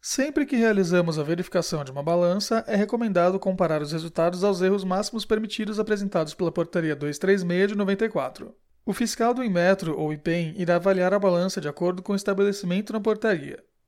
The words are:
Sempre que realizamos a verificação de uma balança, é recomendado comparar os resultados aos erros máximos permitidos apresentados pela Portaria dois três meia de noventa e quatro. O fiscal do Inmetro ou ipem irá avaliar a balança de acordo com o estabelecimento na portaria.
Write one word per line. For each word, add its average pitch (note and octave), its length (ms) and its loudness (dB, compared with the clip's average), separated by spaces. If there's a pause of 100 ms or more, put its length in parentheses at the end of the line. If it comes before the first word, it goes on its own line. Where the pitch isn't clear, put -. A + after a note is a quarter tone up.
Sempre C#4+ 460 -2
que - 80 -2
realizamos F3+ 640 4
a D3+ 40 -2
verificação E3 600 -2
de C3+ 80 -12
uma C#3 100 -8
balança, F3 680 0
é - 80 -2
recomendado G3 640 2
comparar F3 440 0
os D3 80 -8
resultados E3 520 -2
aos G3 200 2
erros F#3+ 200 2
máximos G3 420 -4
permitidos G#3+ 540 -2
apresentados G3 540 -2
pela E3 180 -2
Portaria D#3+ 440 -2
dois C#3+ 240 -6
três F#3+ 240 4
meia F3 240 2
de G#3 80 -2
noventa G3 280 0
e A3+ 60 0
quatro. - 460 -6 (280)
O G#3 100 -2
fiscal A#3 380 0
do B3+ 120 -2
Inmetro F3+ 520 2
ou D3+ 160 -2
ipem E3 480 -4
irá F3 180 2
avaliar F#3 360 2
a G3+ 60 2
balança F#3 420 2
de D3 60 -4
acordo F3+ 340 -2
com G3+ 120 -4
o - 20 0
estabelecimento G3 760 0
na A3 80 -2
portaria. G#3 640 -2 (240)